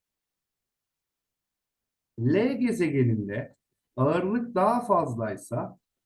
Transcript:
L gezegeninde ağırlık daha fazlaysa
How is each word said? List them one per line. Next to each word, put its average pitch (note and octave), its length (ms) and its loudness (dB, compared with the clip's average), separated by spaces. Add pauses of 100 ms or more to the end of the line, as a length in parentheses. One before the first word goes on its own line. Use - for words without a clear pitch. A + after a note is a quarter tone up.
(2250)
L G3 340 2
gezegeninde C3+ 1000 0 (400)
ağırlık F3+ 600 0
daha A3+ 260 2
fazlaysa A#2+ 960 -4 (260)